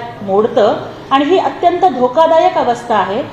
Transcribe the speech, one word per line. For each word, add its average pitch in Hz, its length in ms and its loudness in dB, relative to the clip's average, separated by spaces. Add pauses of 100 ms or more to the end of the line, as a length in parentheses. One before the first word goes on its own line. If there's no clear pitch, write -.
(240)
मोडतं 214 540 2 (340)
आणि 277 140 2
ही 349 120 2
अत्यंत 349 480 0
धोकादायक 320 720 2
अवस्था 240 380 -2
आहे. 196 380 -2